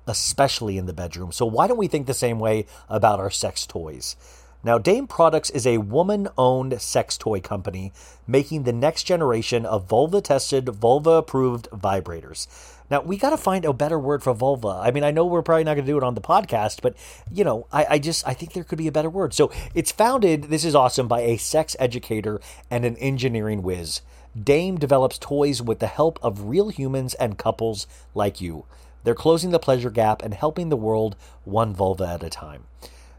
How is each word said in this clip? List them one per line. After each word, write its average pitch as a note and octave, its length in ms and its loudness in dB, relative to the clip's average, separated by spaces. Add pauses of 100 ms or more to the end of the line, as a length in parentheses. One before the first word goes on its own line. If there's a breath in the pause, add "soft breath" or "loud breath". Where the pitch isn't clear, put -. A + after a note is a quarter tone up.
especially A2+ 680 0
in F#2 80 -4
the F2+ 80 -6
bedroom. E2+ 400 -10
So B2 120 0
why A#2 220 2
don't A#3+ 100 0
we G3+ 100 0
think C#3+ 200 -2
the C#3+ 60 0
same A#2 260 -2
way A2 260 0 (220 loud breath)
about G#2 320 4
our G2 100 -2
sex - 380 -6
toys? D#2 480 -10 (480 soft breath)
Now, A#2 140 4
Dame G#3 280 2
Products D#3+ 440 4
is B2+ 180 0
a A#2 120 4
woman-owned C3 1000 0
sex - 360 -2
toy G#2 240 -4
company F#2+ 500 -8 (340 loud breath)
making C#3 380 0
the A#2+ 80 0
next C3 320 0
generation A#2+ 640 0
of G#2 240 -2
vulva-tested, C#3 800 2
vulva-approved B2+ 1040 2
vibrators. F2+ 760 -4 (420 loud breath)
Now, C#3+ 120 0
we F#3+ 160 -6
gotta C#4+ 180 2
find F#3+ 300 0
a D3 80 2
better D3+ 260 0
word C#3 240 -2
for B2+ 100 2
vulva. A2 480 -2
I A#2+ 100 2
mean, C#3+ 120 0
I D3 80 4
know D#3+ 140 2
we're F3 160 0
probably D#3+ 240 2
not D3+ 100 0
gonna C#3 120 -2
do D3 100 2
it C3 80 0
on B2 100 0
the G#2 60 -6
podcast, B2 600 0
but, B2 140 0 (340 loud breath)
you F#3 140 0
know, A#2+ 300 -2
I, D3 160 4
I D3+ 100 4
just, D#3 260 -4
I C3+ 80 -2
think - 200 -12
there F3+ 100 -6
could - 140 -8
be D#3+ 100 -2
a - 60 -4
better D#3 160 2
word. E3+ 240 -2
So C#3+ 180 4 (220 loud breath)
it's E3+ 180 0
founded, G#3 520 4
this D3+ 200 -2
is D#3+ 100 0
awesome, B2+ 360 4
by A#2+ 120 2
a A#2 140 2
sex - 440 0
educator A2 600 -2 (320 loud breath)
and A#2+ 140 -2
an A#2 100 -2
engineering A#2 640 -2
whiz. F2 380 -4 (420 soft breath)
Dame E3+ 360 2
develops C3+ 400 2
toys C#3+ 440 0
with A2+ 180 -2
the A2 80 -2
help D#3+ 360 0
of G2+ 220 -2
real F#3 240 0
humans C3+ 460 -4
and A2 220 -2
couples A2+ 500 -4 (280 soft breath)
like G2+ 240 -2
you. E2 240 -8 (400 soft breath)
They're A#2 120 2
closing E3 360 2
the E3 80 4
pleasure B2 320 0
gap G#2+ 300 2
and G#2+ 120 -6
helping D#3 340 -2
the D3+ 80 0
world A2 400 0 (300 soft breath)
one G#2 280 0
vulva F#2+ 320 0
at E2+ 180 -6
a D#2+ 60 -8
time. D2 360 -16 (540 loud breath)